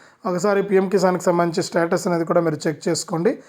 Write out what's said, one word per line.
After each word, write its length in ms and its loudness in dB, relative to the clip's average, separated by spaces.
ఒకసారి 360 0
పీఎం 260 2
కిసాన్కి 360 2
సంబంధించి 380 0
స్టేటస్ 460 -2
అనేది 160 0
కూడా 160 2
మీరు 280 -2
చెక్ 200 -4
చేసుకోండి, 500 -2